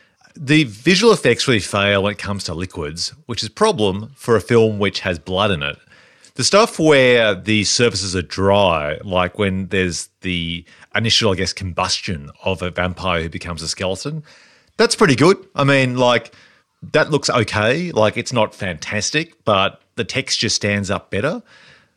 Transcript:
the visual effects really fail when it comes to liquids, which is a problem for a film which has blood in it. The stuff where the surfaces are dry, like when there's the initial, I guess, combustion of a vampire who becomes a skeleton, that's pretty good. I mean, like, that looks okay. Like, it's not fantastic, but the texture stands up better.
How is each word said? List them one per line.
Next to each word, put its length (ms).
the 280
visual 500
effects 340
really 120
fail 420
when 100
it 60
comes 260
to 100
liquids, 600
which 180
is 60
a 40
problem 640
for 220
a 60
film 360
which 220
has 180
blood 320
in 120
it. 160
The 100
stuff 340
where 560
the 300
surfaces 500
are 60
dry, 800
like 360
when 300
there's 420
the 460
initial, 380
I 20
guess, 200
combustion 760
of 160
a 100
vampire 520
who 80
becomes 320
a 60
skeleton, 540
that's 180
pretty 220
good. 220
I 100
mean, 320
like, 380
that 180
looks 200
okay. 600
Like, 280
it's 160
not 200
fantastic, 920
but 340
the 100
texture 460
stands 400
up 200
better. 320